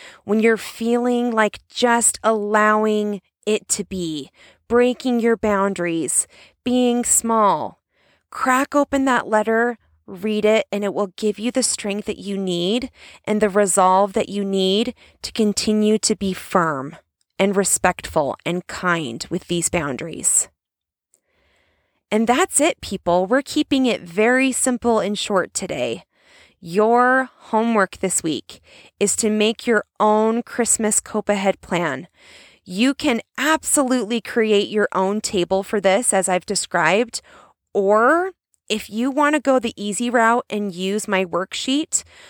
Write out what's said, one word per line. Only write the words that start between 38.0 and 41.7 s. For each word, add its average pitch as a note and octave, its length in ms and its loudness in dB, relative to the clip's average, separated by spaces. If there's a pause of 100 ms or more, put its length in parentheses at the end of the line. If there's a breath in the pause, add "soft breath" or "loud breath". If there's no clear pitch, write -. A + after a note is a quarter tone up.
if G#3+ 200 -4
you A#3+ 220 -2
wanna D4 280 0
go C4 200 2
the A#3+ 160 -4
easy G#3 340 -6
route A#3 400 2
and G#3 240 -6
use F#3+ 340 -4
my F#3+ 180 0
worksheet, F#3+ 800 -4 (260 loud breath)